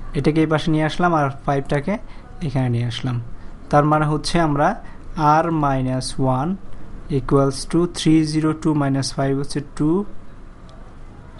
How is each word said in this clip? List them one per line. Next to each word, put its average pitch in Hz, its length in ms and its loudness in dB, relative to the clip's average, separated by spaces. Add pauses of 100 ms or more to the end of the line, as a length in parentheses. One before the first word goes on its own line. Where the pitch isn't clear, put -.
(180)
এটাকে 147 260 2
এই 156 80 0
পাশে 156 220 2
নিয়ে 156 160 2
আসলাম 175 200 2 (100)
আর 143 60 2 (180)
ফাইভটাকে 143 500 0 (520)
এখানে 131 280 0
নিয়ে 120 180 0
আসলাম। 123 240 -4 (540)
তার 147 200 6
মানে 151 220 4
হচ্ছে 151 240 0 (100)
আমরা 147 220 4 (640)
আর 160 100 4 (200)
minus 131 440 0 (300)
one 147 120 0 (680)
equals 139 400 2 (120)
to 165 80 2 (200)
three 160 240 6 (100)
zero 156 180 2 (120)
two 156 200 2
minus 135 340 0
five 139 260 2
হচ্ছে 143 180 -4 (160)
টু 151 140 2 (1500)